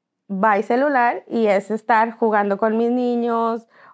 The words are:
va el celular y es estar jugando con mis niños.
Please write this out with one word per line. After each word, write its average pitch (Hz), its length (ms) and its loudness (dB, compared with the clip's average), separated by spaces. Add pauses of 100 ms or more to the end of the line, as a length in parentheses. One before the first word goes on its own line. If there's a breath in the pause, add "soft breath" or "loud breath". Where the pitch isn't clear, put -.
(280)
va 196 300 0
el 226 60 -2
celular 254 640 0
y 226 180 -2
es 202 240 0
estar 226 480 0
jugando 208 400 0
con 220 200 0
mis 233 120 0
niños. 233 760 -2 (260 loud breath)